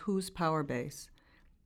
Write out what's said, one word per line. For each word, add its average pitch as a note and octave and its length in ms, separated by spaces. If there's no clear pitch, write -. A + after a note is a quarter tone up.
Hu's F#3+ 240
power D#3+ 320
base. C3 480